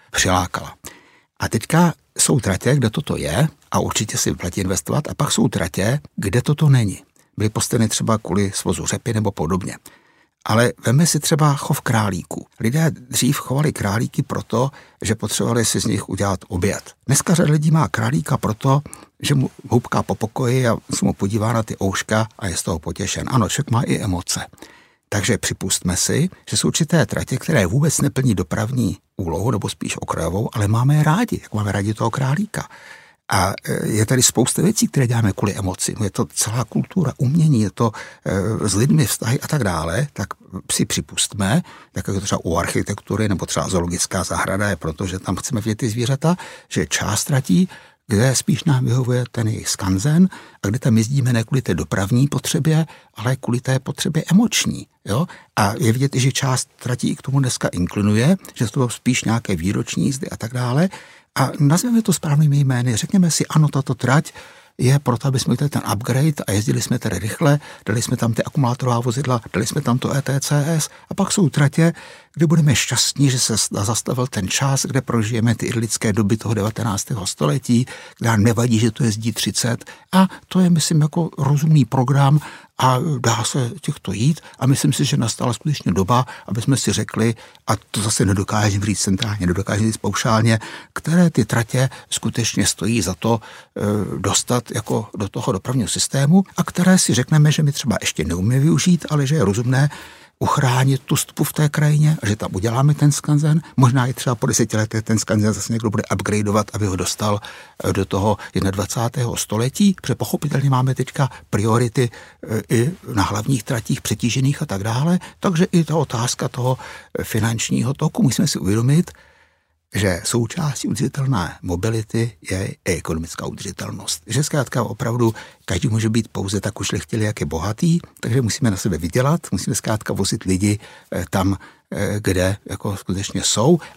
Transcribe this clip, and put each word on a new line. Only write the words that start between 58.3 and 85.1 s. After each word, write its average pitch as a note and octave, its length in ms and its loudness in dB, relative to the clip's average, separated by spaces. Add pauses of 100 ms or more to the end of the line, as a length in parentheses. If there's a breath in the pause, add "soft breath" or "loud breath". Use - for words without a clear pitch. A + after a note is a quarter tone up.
že A#2+ 120 -2
jsou - 60 -6
to B2+ 160 0
spíš - 360 -2
nějaké A2 320 0
výroční A2+ 480 -2
jízdy C#3 260 -4
a - 60 -8
tak A#2+ 160 -8
dále. B2+ 360 0 (460 loud breath)
A C3+ 240 2
nazveme A3 440 4
to G#3 100 2
správnými D3 460 4
jmény, B2+ 380 2
řekněme F3 340 4
si, - 160 0
ano, D3+ 220 4
tato C3 260 -2
trať C3 380 2 (460 loud breath)
je C3+ 200 4
proto, B2+ 300 0
aby C3 100 2
jsme - 140 0
udělali C#3+ 180 0
ten - 120 -2 (100)
upgrade B2 540 0
a G#2 60 -4
jezdili A#2 300 0
jsme B2 160 -2
tedy F#2 200 -4
rychle, C#3+ 400 2 (280 loud breath)
dali A2+ 160 0
jsme B2 140 -2
tam A2+ 180 0
ty - 100 0
akumulátorová A#2+ 560 0
vozidla, B2+ 400 0 (120)
dali G2+ 140 0
jsme - 140 -4
tam B2+ 180 2
to A2+ 160 -2
E C#3 80 0
T C#3 180 -2
C D3 260 0
S D#3+ 220 0 (220 soft breath)
a - 40 -10
pak F#3+ 180 0
jsou F3 160 4
tratě, D#3 440 4 (420 loud breath)
kde E3 120 2
budeme D3+ 280 4
šťastní, - 560 0
že B2 80 0
se A2+ 180 0 (140)
zastavil A#2 560 -2
ten F#3 220 -4
čas, C#3 380 0
kde B2+ 140 0
prožijeme A2+ 540 0
ty - 120 -4
idylické A2+ 460 -2
doby G#2+ 240 2
toho A2 180 -4
devatenáctého G#2+ 720 -4
století, C3 600 0 (320 loud breath)
kde A#2 100 -2
nám G#2+ 140 4
nevadí, A#2 360 4
že A2+ 120 2
tu - 140 -2
jezdí A2 280 0
třicet. - 520 -4 (280 loud breath)
A F#3 160 6 (200 loud breath)
to F#3 120 0
je, F3 100 6
myslím, D#3+ 300 2
jako D#3 380 0
rozumný D3 460 4
program C3+ 560 4 (380 loud breath)
a B2+ 200 4 (220)
dá A2+ 240 2
se B2 260 -2 (100)
těchto - 320 -6
jít B2+ 280 0 (180 loud breath)
a B2 80 0
myslím C#3 260 4
si, D3 120 0
že C#3 120 2